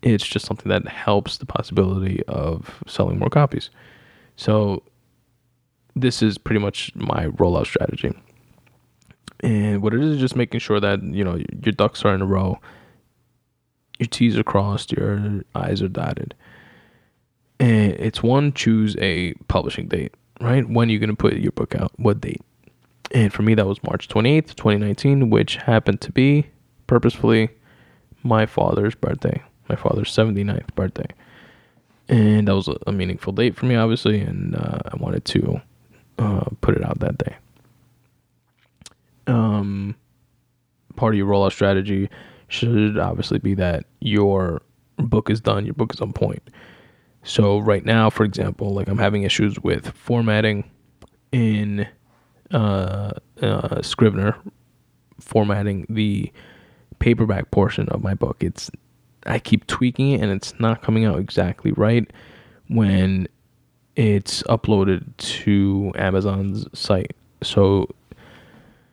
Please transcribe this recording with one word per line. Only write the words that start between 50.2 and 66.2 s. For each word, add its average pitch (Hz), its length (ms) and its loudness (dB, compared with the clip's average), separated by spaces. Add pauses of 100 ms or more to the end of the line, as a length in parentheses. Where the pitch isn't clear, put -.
in, 104 560 0 (640)
uh, 101 600 0 (300)
uh, 101 420 -2
Scrivener, 101 520 2 (840)
formatting 101 680 0
the 104 440 -2 (640)
paperback 110 540 2
portion 104 380 0
of - 120 -4
my 98 140 -2
book. - 280 -4
It's, - 280 -6 (560)
I - 100 -2
keep - 300 0
tweaking 135 460 0
it 123 80 0
and 104 100 0
it's - 280 -8
not 113 220 0
coming 110 240 2
out 107 140 0
exactly 92 540 -2
right 113 380 2 (580)
when 95 580 2 (680)
it's 104 540 0
uploaded 98 680 0
to 98 760 0
Amazon's 98 800 -2